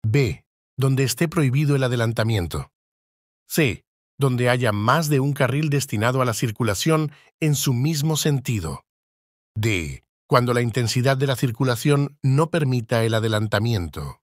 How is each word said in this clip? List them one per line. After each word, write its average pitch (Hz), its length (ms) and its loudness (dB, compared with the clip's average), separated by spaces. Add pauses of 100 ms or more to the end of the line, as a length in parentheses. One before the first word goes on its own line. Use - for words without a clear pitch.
B. 110 420 0 (320)
Donde 131 280 2
esté 160 240 -2
prohibido 143 480 2
el 131 60 0
adelantamiento. 113 880 -2 (760)
C. 131 380 0 (340)
Donde 123 300 2
haya 123 240 2
más 131 360 0
de 143 120 2
un 139 120 -2
carril 143 380 -2
destinado 127 500 -2
a 127 40 2
la 117 100 0
circulación 143 800 -2 (280)
en 151 140 2
su 135 180 -2
mismo 147 440 0
sentido. 117 680 -2 (680)
D. 90 500 -2 (220)
Cuando 123 260 2
la 120 80 2
intensidad 123 560 0
de 139 100 0
la 135 100 0
circulación 143 880 0
no 143 280 2
permita 123 540 0
el 113 100 0
adelantamiento. 107 1080 -2